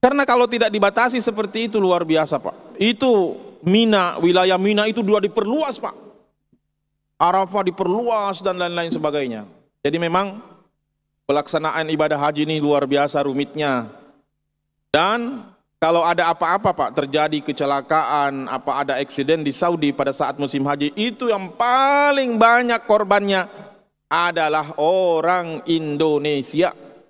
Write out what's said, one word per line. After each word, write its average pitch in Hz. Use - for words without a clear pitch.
Karena 277
kalau 240
tidak 233
dibatasi 214
seperti 214
itu 220
luar 180
biasa, 156
Pak. -
Itu 220
Mina, 208
wilayah 185
Mina 208
itu 220
dua 208
diperluas, 226
Pak. -
Arafah 185
diperluas 196
dan 185
lain-lain 175
sebagainya. 143
Jadi 165
memang 190
pelaksanaan 156
ibadah 151
haji 151
ini 156
luar 143
biasa 143
rumitnya. 139
Dan 226
kalau 165
ada 170
apa-apa, 180
Pak, 127
terjadi 151
kecelakaan, 139
apa 127
ada 139
eksiden 147
di 143
Saudi 165
pada 139
saat 143
musim 139
haji, 143
itu 226
yang 196
paling 269
banyak 233
korbannya 202
adalah 156
orang 170
Indonesia. 151